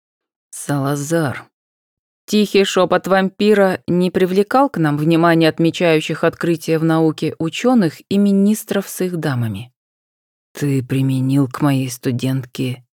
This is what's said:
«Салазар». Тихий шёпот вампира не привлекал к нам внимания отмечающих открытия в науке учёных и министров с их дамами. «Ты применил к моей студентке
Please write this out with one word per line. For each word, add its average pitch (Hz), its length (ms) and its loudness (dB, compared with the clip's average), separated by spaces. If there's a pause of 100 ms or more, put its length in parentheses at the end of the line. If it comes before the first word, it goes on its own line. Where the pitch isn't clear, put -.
(520)
«Салазар». 143 960 -4 (800)
Тихий 202 380 2
шёпот 180 420 0
вампира 190 800 2
не 180 240 0
привлекал 196 580 2
к - 80 -8
нам 156 180 0
внимания 165 540 4
отмечающих 160 760 0
открытия 165 540 -2
в 156 60 0
науке 160 560 0
учёных 180 600 0 (100)
и 202 100 0
министров 202 680 0
с - 140 -8
их 180 160 -4
дамами. 120 560 -6 (800)
«Ты 135 320 -2
применил 135 640 0
к - 140 -8
моей 135 280 0
студентке 127 960 -6 (120)